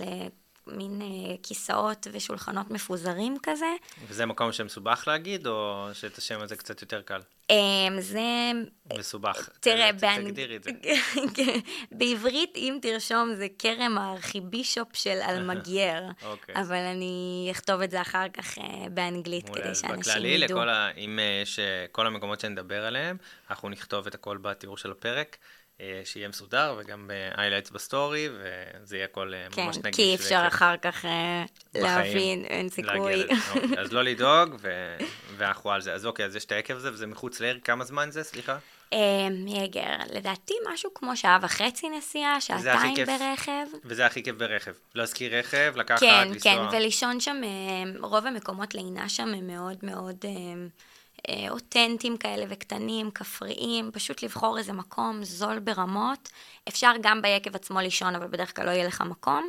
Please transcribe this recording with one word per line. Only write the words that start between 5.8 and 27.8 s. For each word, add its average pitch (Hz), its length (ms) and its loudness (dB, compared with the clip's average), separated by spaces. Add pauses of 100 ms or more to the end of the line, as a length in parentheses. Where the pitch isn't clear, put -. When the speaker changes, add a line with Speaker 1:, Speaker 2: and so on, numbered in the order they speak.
Speaker 2:
שאת - 260 -12
השם 110 220 -6
הזה 104 160 -8
קצת - 260 -12
יותר 104 200 -8
קל? 95 180 -6 (300)
Speaker 1:
אמ, 214 60 10 (440)
זה 233 500 -2 (480)
Speaker 2:
מסובך. 101 500 -4 (120)
Speaker 1:
תראה, 226 320 6
Speaker 2:
ת-, 196 80 -4
Speaker 1:
באנג-, 202 280 6
Speaker 2:
תגדירי 135 280 -6
את - 80 -10
זה. 294 60 -4 (680)
Speaker 1:
<laughs> 247 640 -2
בעברית, 247 580 2
אם 262 260 -2
תרשום, 226 520 0
זה 196 120 -4 (120)
כרם 226 400 2
הארכיבישופ 196 1000 -4
של 190 280 0
Speaker 2:
<laughs> - 40 0
Speaker 1:
אלמגייר. 185 720 0 (240)
Speaker 2:
אוקיי. - 280 -10
Speaker 1:
אבל 180 220 -2
אני 180 760 -4
אכתוב 185 300 0
את 190 100 0
זה 185 100 -2
אחר 185 280 0
כך, - 300 -10
אה, - 60 -10 (260)
באנגלית, 175 540 -4
Speaker 2:
מעולה. - 180 -6
Speaker 1:
כדי 95 80 -4
Speaker 2:
אז 95 100 -2
Speaker 1:
שאנשים 95 200 -4
Speaker 2:
בכללי, 110 280 2
Speaker 1:
ידעו. 147 300 4
Speaker 2:
לכל 117 100 2
ה-, 107 280 4
אם, 104 220 -6
אה, 101 240 2
יש, - 160 -4
אה, 95 340 -2
כל 113 140 2
המקומות 104 340 -4
שנדבר 101 440 -6
עליהם, 147 320 -4 (340)
אנחנו 101 180 -8
נכתוב 101 380 -6
את 98 80 -8
הכל 101 220 -10
בתיאור 98 400 -10
של 101 140 -10
הפרק, 123 460 -6 (440)
אה, 95 240 -10
שיהיה 104 240 -10
מסודר, 123 500 -2
וגם 104 300 -14
ב-highlights 101 640 -2
בסטורי, 147 600 -2